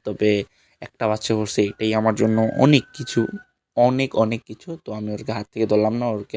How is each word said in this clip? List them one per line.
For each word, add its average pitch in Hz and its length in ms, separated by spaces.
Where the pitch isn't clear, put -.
তবে 104 400
একটা - 260
বাচ্চা 107 300
ফুটছে, 104 320
এটাই 110 300
আমার 110 160
জন্য 110 220
অনেক 143 180
কিছু, - 240
অনেক, 127 380
অনেক 113 340
কিছু। 110 200
তো - 80
আমি 107 200
ওরকে 107 180
হাত 104 220
থেকে 113 180
ধরলাম 107 280
না, 123 80
ওরকে 107 300